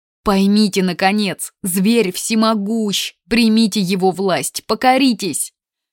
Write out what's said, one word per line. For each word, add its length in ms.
Поймите, 560
наконец, 800
зверь 500
всемогущ, 1040
примите 500
его 300
власть, 560
покоритесь!" 880